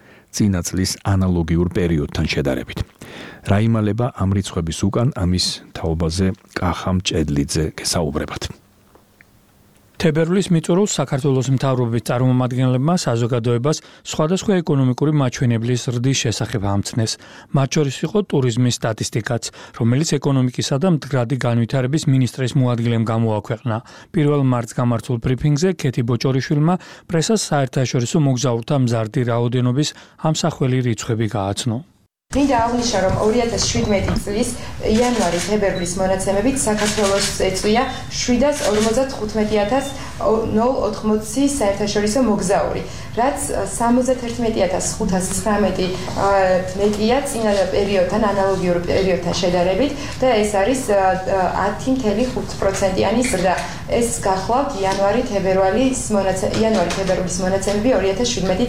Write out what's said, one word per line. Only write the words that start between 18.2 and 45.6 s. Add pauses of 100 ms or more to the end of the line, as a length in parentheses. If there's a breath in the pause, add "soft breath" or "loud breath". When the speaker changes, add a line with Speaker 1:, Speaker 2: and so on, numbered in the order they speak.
Speaker 2:
ტურიზმის
სტატისტიკაც, (380 loud breath)
რომელიც (120)
ეკონომიკისა
და
მდგრადი
განვითარების (100)
მინისტრის
მოადგილემ
გამოაქვეყნა. (360 loud breath)
პირველ (100)
მარტს
გამართულ
ბრიფინგზე (120)
ქეთი
ბოჭორიშვილმა (340 loud breath)
პრესას
საერთაშორისო
მოგზაურთა
მზარდი (120)
რაოდენობის (400 loud breath)
ამსახველი (140)
რიცხვები
გააცნო. (580)
Speaker 3:
მინდა
აღნიშნო,
რომ
ორი
ათას
შვიდმეტი
წლის (340 loud breath)
იანვარი-თებერვლის
მონაცემებით
საქართველოს (200)
ეწვია (280 loud breath)
შვიდას
ორმოცდათხუთმეტი
ათას (720 loud breath)
ნულ (140)
ოთხმოცი
საერთაშორისო
მოგზაური, (320 loud breath)
რაც (400)
სამოცდათერთმეტი
ათას (100)
ხუთას (120)
ცხრამეტი,